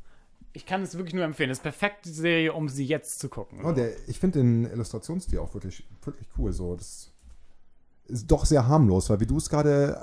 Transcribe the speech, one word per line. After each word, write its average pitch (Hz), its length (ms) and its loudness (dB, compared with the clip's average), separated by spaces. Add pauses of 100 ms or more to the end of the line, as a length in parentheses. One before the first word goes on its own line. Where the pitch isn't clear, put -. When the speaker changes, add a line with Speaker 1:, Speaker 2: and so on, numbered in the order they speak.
(520)
Speaker 1:
ich - 140 -18
kann 190 160 -4
es 175 140 -8
wirklich 175 180 -8
nur 185 100 0
empfehlen. 151 240 -2
Das 131 100 -4
ist - 40 -14
perfekte 190 480 -6
Serie, 160 420 2
um 156 160 -2
sie 139 160 -4
jetzt 151 360 -2
zu 139 80 -6
gucken. - 360 -12
Speaker 2:
Oh, 165 80 0
der, 120 200 0 (160)
ich - 120 -8
find 185 140 2
den 117 320 4
Illustrationsstil 120 720 -4
auch - 160 -6
wirklich, 95 300 -10 (200)
wirklich 131 240 -10 (100)
cool. 98 140 0
So, 87 240 -4
das - 340 -16 (960)
ist 120 240 -2
doch 151 140 4
sehr 131 240 6
harmlos, 110 400 6
weil 104 120 4
wie 113 60 2
du 131 120 2
es - 100 -4
gerade 147 540 2